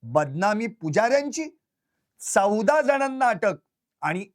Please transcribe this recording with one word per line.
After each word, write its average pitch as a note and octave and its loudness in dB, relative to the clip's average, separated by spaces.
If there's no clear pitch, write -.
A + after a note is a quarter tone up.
बदनामी D3+ -2
पुजाऱ्यांची, A#3+ 0
चौदा G#3+ 2
जणांना C4+ 0
अटक G#3 0
आणि E3+ -4